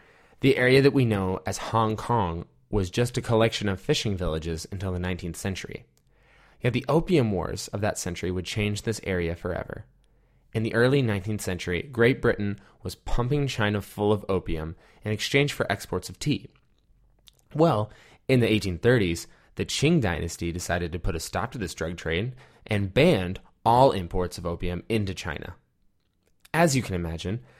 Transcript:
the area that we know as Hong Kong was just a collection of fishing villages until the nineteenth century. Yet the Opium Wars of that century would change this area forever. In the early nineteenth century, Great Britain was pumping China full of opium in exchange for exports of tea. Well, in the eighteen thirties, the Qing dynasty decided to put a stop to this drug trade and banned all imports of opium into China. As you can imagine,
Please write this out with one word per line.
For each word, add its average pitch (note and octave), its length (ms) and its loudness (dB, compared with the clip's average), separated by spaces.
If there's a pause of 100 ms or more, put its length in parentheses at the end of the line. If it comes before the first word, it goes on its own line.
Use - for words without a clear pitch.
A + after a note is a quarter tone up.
(400)
the C3+ 160 4
area B2+ 260 6
that C#3 120 6
we C3+ 100 4
know G2 420 0
as G2 120 -4
Hong A2 400 0
Kong F#2 480 0 (240)
was G2 200 0
just A#2+ 280 -2
a A#2+ 40 -2
collection A2+ 460 2
of F#2+ 140 -2
fishing A2+ 340 0
villages E2 560 -4
until F#2 220 -6
the F2+ 60 -4
nineteenth F2+ 360 -4
century. - 480 -8 (800)
Yet A#2+ 100 0
the B2+ 160 -2
Opium C#3+ 460 2
Wars F2 400 -4
of G#2 80 -4
that G#2 160 0
century F2 340 -4
would F2+ 140 -4
change G#2 380 -2
this A2+ 200 -4
area F2 320 -2
forever. - 480 -8 (680)
In A2 100 0
the A2+ 100 -2
early B2+ 280 4
nineteenth G#2+ 400 -2
century, F2+ 400 -2 (100)
Great A#2+ 300 4
Britain G2+ 400 0 (200)
was - 140 -8
pumping C#3 500 2
China G#2 360 0
full G#2 320 2
of G2+ 160 0
opium E2 480 -2 (260)
in G#2+ 80 -4
exchange C#3 400 0
for - 180 -2
exports - 380 -6
of - 100 -16
tea. - 300 -2 (1040)
Well, C#3+ 380 2 (380)
in C3 100 6
the A#2 100 4
eighteen G2 280 2
thirties, G2+ 500 2 (280)
the F#2+ 100 -4
Qing D#3+ 340 2
dynasty E2+ 540 -2
decided F2 400 -4
to F2+ 60 -4
put F2+ 140 -2
a E2 60 -4
stop F#2+ 320 -6
to C3+ 60 -10
this F#2 160 -6
drug E2+ 240 -6
trade F#2 380 -4 (300)
and G2+ 280 -2
banned A2+ 480 2 (240)
all B2 260 6
imports - 460 -4
of E2+ 80 -8
opium F2 420 -4
into G#2 260 -2
China. - 420 -10 (1000)
As D#3+ 200 4
you C3 80 0
can G2 140 -4
imagine, F2 460 -4 (180)